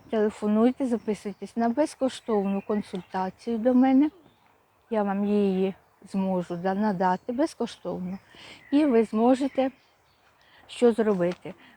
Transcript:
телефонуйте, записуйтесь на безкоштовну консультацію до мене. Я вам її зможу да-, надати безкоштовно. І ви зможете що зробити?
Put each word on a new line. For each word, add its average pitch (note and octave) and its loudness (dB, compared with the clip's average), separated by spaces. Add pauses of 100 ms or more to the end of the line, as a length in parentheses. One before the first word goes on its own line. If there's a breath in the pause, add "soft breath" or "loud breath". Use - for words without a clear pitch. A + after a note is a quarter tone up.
телефонуйте, A3 0
записуйтесь G#3 -6
на A#3 0
безкоштовну A#3 -2
консультацію G3+ -6
до B3 2
мене. C4 6 (800)
Я G#3+ 0
вам G3+ -2
її G3 0 (380)
зможу F#3+ -2
да-, F#3 -2
надати F#3+ 0
безкоштовно. F#3+ -6 (520 loud breath)
І D4 4
ви A#3 4
зможете B3+ 0 (960 soft breath)
що A#3+ 2
зробити? F#3 -2 (220 soft breath)